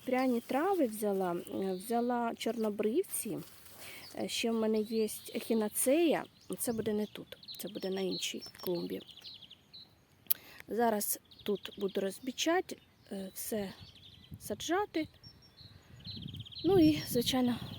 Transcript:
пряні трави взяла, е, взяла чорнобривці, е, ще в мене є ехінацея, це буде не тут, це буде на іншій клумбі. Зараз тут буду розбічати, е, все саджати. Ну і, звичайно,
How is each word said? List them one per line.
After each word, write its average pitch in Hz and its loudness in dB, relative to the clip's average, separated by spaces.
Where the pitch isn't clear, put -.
пряні 254 2
трави 311 2
взяла, 202 0
е, 190 -2
взяла 233 0
чорнобривці, 220 -2
е, 190 -2
ще - 0
в 233 2
мене 220 4
є 220 0
ехінацея, 226 4
це 240 0
буде 220 0
не 208 2
тут, - -12
це 202 -8
буде 196 -6
на 190 0
іншій 185 -2
клумбі. 185 -2
Зараз 214 2
тут - 0
буду 196 0
розбічати, 262 0
е, 196 -6
все 202 -4
саджати. 320 -2
Ну 359 8
і, 311 8
звичайно, 240 2